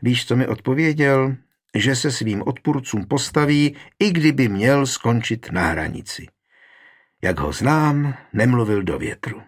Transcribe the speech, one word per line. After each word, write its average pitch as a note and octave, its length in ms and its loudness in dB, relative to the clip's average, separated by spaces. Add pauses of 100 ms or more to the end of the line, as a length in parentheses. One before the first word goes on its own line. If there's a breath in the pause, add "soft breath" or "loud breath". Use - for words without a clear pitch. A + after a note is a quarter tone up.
víš, A#2+ 240 0
co A#2+ 100 0
mi B2+ 100 2
odpověděl? C3+ 880 0 (380)
Že B2 220 2
se C#3 160 -2
svým G#2+ 300 -4
odpůrcům B2+ 640 -4
postaví, D3 720 0 (220 loud breath)
i G#3 120 2
kdyby D3 380 2
měl B2+ 380 4
skončit A#2 680 -2
na - 140 0
hranici. - 600 -6 (960 soft breath)
Jak F2+ 160 0
ho D2 140 -4
znám, C#3+ 600 0 (180)
nemluvil A2 500 2
do D#2+ 160 -4
větru. - 500 -8